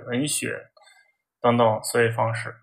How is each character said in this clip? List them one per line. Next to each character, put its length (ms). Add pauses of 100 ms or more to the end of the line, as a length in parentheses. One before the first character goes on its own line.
文 200
学 300 (840)
等 160
等 280
思 160
维 100
方 240
式。 300